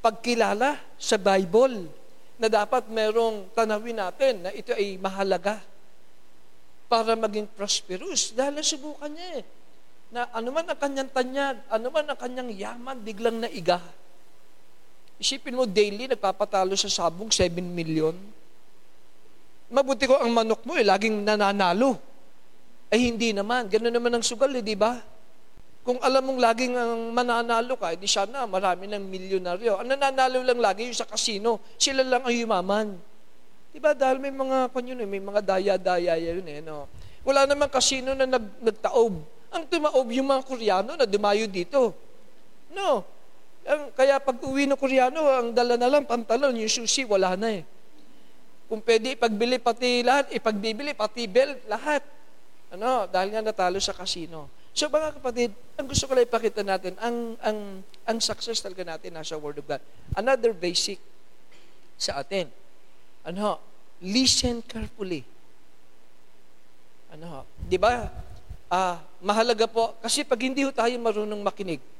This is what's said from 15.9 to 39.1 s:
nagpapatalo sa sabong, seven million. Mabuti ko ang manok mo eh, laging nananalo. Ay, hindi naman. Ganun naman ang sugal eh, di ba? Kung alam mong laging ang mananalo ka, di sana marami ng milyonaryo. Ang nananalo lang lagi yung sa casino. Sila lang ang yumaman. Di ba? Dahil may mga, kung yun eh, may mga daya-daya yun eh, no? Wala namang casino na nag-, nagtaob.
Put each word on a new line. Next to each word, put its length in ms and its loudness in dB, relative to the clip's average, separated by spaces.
nagpapatalo 720 0
sa 160 -2
sabong, 400 0
seven 400 2
million. 400 0
Mabuti 320 4
ko 160 8
ang 80 4
manok 400 4
mo 80 0
eh, 80 6
laging 400 4
nananalo. 880 4
Ay, 160 6
hindi 240 2
naman. 400 0
Ganun 160 4
naman 240 2
ang 80 2
sugal 320 2
eh, 80 0
di 160 -2
ba? 240 4
Kung 160 0
alam 320 6
mong 80 0
laging 400 4
ang 320 -2
mananalo 640 2
ka, 240 -2
di 80 -10
sana 400 0
marami 400 0
ng 160 -6
milyonaryo. 800 -2
Ang 160 0
nananalo 480 2
lang 160 4
lagi 320 2
yung 80 -4
sa 80 -4
casino. 480 0
Sila 320 2
lang 160 4
ang 80 -2
yumaman. 640 2
Di 80 -12
ba? 160 4
Dahil 240 4
may 80 -2
mga, 400 0
kung 160 -2
yun 160 -6
eh, 80 -4
may 80 -4
mga 240 0
daya-daya 800 2
yun 240 -4
eh, 160 -10
no? 240 -10
Wala 240 6
namang 240 2
casino 400 2
na 160 2
nag-, 320 0
nagtaob. 640 2